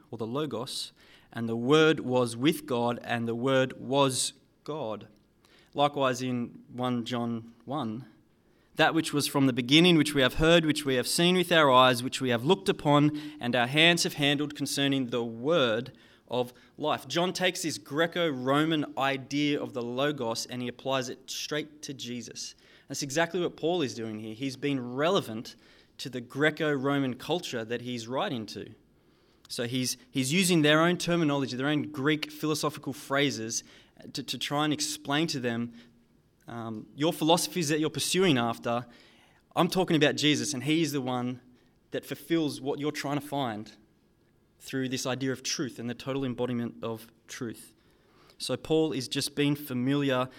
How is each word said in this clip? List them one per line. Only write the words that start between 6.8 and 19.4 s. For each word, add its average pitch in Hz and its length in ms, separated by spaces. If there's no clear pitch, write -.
John 117 480
one, 127 400
"That 156 160
which 156 220
was 139 120
from 139 200
the 127 80
beginning, 156 420
which 143 160
we 139 80
have 127 140
heard, 165 320
which 151 180
we 131 120
have 120 120
seen 175 260
with 180 160
our 160 200
eyes, 127 320
which 127 180
we 131 80
have 120 160
looked 190 240
upon, 151 500
and 120 160
our 120 120
hands 165 340
have 175 120
handled 147 400
concerning 139 520
the 120 180
word 123 680
of 123 240
life." 135 320
John 170 240
takes 180 300
this 147 160
Greco-Roman 151 1080
idea 135 600